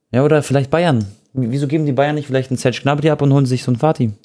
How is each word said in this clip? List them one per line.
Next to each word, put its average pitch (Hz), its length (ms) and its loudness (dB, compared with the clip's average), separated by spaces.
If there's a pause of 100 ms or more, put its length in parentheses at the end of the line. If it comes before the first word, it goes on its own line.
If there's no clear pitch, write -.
(120)
Ja, 127 120 2
oder 151 180 2
vielleicht 135 280 -2
Bayern. 160 300 2 (320)
W-, 127 180 -4
wieso 139 160 -4
geben 156 200 -2
die 143 60 0
Bayern 143 220 0
nicht 147 120 -6
vielleicht 131 240 -2
einen 123 80 -2
Serge 123 240 -2
Gnabry 147 280 0
ab 143 120 0
und 139 100 4
holen 139 140 4
sich 123 160 -2
so - 80 -2
einen 120 80 0
Fati? 143 340 0 (120)